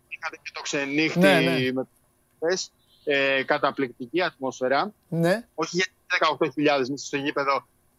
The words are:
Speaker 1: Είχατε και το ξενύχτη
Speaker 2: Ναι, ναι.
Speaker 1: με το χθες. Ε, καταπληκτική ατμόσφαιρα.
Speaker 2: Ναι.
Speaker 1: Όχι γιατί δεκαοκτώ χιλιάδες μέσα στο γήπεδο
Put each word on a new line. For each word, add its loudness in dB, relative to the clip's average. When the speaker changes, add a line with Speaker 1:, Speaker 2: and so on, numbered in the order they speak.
Speaker 1:
Είχατε -12
και -16
το -10
ξενύχτη -2
Speaker 2:
Ναι, 6
ναι. 0
Speaker 1:
με -4
το -16
χθες. -2
Ε, 0
καταπληκτική -2
ατμόσφαιρα. -2
Speaker 2:
Ναι. 0
Speaker 1:
Όχι -4
γιατί 0
δεκαοκτώ 2
χιλιάδες 2
μέσα -8
στο -4
γήπεδο -2